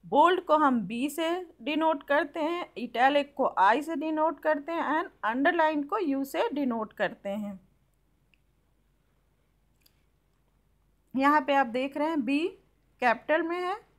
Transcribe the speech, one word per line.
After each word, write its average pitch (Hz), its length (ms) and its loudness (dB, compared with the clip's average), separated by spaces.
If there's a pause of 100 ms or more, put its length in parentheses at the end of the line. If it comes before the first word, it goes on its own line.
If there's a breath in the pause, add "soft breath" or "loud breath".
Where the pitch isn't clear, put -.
बोल्ड 330 340 4
को 311 160 2
हम 269 240 4
बी 233 300 -4
से 339 360 -4 (160)
डिनोट 320 400 0
करते 294 380 0
हैं, 339 380 -4
इटैलिक 262 560 0
को - 240 0
आई 220 240 4
से 320 140 -6
डिनोट 311 440 -2
करते 311 320 -2
हैं 311 300 -2
and 392 100 -10 (120)
अंडरलाइन 302 580 2
को 285 160 -4
यू 277 260 -2
से 359 280 -2
डिनोट 240 400 -4
करते 202 360 -6
हैं। 202 320 -8 (3500)
यहाँ 285 240 4
पे 277 140 0
आप 269 120 4
देख 254 300 -4
रहे 302 120 0
हैं 311 160 -2
बी 285 240 0 (520)
कैपिटल 247 420 0
में 339 180 -4
है 381 380 -6